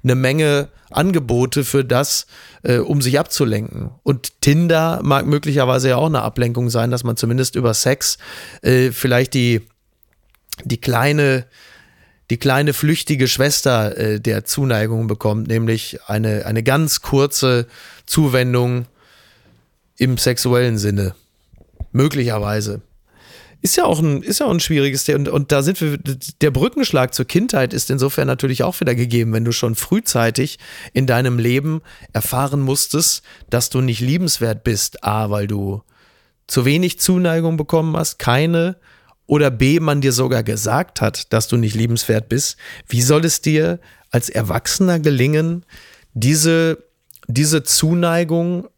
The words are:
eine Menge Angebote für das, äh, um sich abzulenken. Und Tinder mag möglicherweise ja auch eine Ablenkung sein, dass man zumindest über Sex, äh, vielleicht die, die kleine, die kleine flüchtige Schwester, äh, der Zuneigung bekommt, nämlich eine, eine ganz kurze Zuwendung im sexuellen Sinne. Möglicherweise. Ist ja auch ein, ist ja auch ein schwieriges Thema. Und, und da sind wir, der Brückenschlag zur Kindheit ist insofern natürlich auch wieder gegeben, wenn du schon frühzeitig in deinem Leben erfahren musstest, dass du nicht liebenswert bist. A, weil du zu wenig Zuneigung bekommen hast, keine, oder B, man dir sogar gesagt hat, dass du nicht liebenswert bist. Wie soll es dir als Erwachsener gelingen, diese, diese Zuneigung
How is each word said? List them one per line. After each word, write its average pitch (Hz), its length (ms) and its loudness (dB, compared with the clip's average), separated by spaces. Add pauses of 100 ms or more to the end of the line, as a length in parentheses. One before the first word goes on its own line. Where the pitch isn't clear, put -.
eine 127 100 2
Menge 143 540 2 (220)
Angebote 135 720 0
für 139 180 0
das, 123 440 -2 (360)
äh, 123 140 2
um 143 240 0
sich 127 180 0
abzulenken. 113 720 -2 (120)
Und - 400 -4
Tinder 165 600 2
mag 139 220 2
möglicherweise 135 640 2
ja 127 80 4
auch 147 100 2
eine 147 140 0
Ablenkung 120 480 -2
sein, 117 220 0
dass 123 140 -2
man 117 120 -2
zumindest 127 400 -2
über 120 160 2
Sex, - 460 -2 (420)
äh, 127 300 4
vielleicht 123 420 0
die, 120 300 2 (1000)
die 117 160 -4
kleine, 131 680 0 (840)
die 120 80 0
kleine 139 380 0
flüchtige 151 540 0
Schwester, 127 680 0
äh, 107 240 -2
der 107 240 -2
Zuneigung 113 600 -2
bekommt, 107 420 -2
nämlich 113 580 -2
eine, 107 380 -2
eine 113 180 -2
ganz 139 380 0
kurze 131 680 2 (380)
Zuwendung 123 800 2 (1120)
im 127 220 0
sexuellen 123 580 2
Sinne. 101 380 -2 (800)
Möglicherweise. 107 880 -2 (840)
Ist - 120 2
ja 359 80 4
auch 160 160 2
ein, 147 240 0
ist - 160 -4
ja 294 60 0
auch 214 40 0
ein 175 80 0
schwieriges 139 460 0
Thema. 143 160 0
Und, 139 80 -2
und 143 240 0
da 139 100 2
sind 180 180 0
wir, 147 160 -2
der 139 540 -2
Brückenschlag 143 640 0
zur 131 120 -2
Kindheit 139 460 0
ist 113 180 -4
insofern 135 360 0
natürlich 131 380 -2
auch 180 160 -2
wieder 123 160 0
gegeben, 117 380 0
wenn 113 100 0
du 117 80 0
schon 113 240 -2
frühzeitig 131 840 -2 (340)
in 135 140 0
deinem 123 320 2
Leben 139 420 0 (320)
erfahren 131 480 -2
musstest, 139 640 -2 (280)
dass 123 200 0
du 127 100 0
nicht 120 200 0
liebenswert 123 640 -2
bist. - 400 -4
A, 107 260 0
weil 104 160 -2
du 101 360 -4 (640)
zu 123 160 0
wenig 170 340 0
Zuneigung 165 580 2
bekommen 160 400 0
hast, 165 220 -4
keine, 165 600 0 (480)
oder 143 260 2
B, 135 260 4
man 147 220 0
dir 135 120 2
sogar 123 300 0
gesagt 110 580 -2
hat, - 320 -2
dass 110 140 2
du 123 100 0
nicht 110 200 0
liebenswert 113 520 0
bist. - 280 -2 (320)
Wie 120 140 0
soll 147 220 4
es - 180 -2
dir 160 360 0 (320)
als - 180 0
Erwachsener 123 720 0
gelingen, 151 680 0 (500)
diese, 160 640 2 (500)
diese 151 340 0
Zuneigung 170 1040 0 (120)